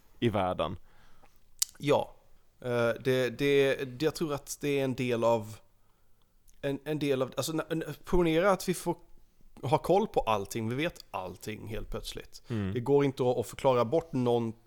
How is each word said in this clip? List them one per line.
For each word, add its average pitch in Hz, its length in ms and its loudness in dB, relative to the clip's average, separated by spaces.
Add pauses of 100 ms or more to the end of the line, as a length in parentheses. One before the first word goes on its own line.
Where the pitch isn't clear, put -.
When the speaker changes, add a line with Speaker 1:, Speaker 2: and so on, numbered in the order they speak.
(200)
Speaker 1:
i 120 100 4
världen. 92 480 0 (1000)
Speaker 2:
Ja. 135 380 2 (460)
Eh, 127 80 -6 (340)
det, 127 260 2
det, 139 460 4 (100)
det, 127 200 -4
jag 147 100 0
tror 156 180 -4
att - 280 -8
det 143 180 0
är 135 40 0
en 131 120 -2
del 120 280 -2
av, 110 320 2 (1080)
en, 139 240 -2
en 151 140 -4
del 139 220 2
av, 123 160 -4
alltså, 139 140 -4
n-, 156 180 -2
n-, 165 140 -2 (220)
ponera 170 460 4
att 185 180 0
vi 175 40 2
får - 220 -4 (680)
ha 139 140 2
koll 196 300 2
på - 140 -2
allting. 110 480 -2
Vi 120 60 -4
vet 160 360 -6
allting 101 560 -10
helt 107 220 -8
plötsligt. - 580 -12
Speaker 1:
Mm. 101 260 -4
Speaker 2:
Det 123 60 -4
går 143 260 4
inte 135 180 -2
att, 123 140 2
att 120 100 -4
förklara 123 380 2
bort 151 280 -2
någon, 120 400 2 (140)